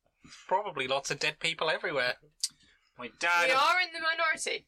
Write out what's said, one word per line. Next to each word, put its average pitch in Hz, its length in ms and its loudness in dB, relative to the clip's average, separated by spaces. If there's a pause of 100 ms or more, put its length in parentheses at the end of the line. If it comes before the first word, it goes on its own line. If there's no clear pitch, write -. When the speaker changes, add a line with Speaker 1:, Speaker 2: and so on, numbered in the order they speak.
(480)
Speaker 1:
Probably 180 400 -2
lots 135 240 -2
of 147 80 -6
dead 151 200 -2
people 165 300 -2
everywhere. 147 460 0 (840)
Speaker 2:
My 123 120 -12 (100)
dad 339 280 4
Speaker 3:
We 262 60 4
are 320 280 4
in 359 120 0
the 330 60 -8
minority. 330 680 -2